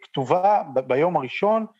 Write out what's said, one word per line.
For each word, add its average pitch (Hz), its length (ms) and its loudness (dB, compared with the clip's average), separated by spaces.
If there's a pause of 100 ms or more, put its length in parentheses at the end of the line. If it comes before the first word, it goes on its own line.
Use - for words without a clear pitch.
כתובה 180 600 0 (120)
ב-, 127 60 0
ביום 135 360 0
הראשון, 208 500 -2 (140)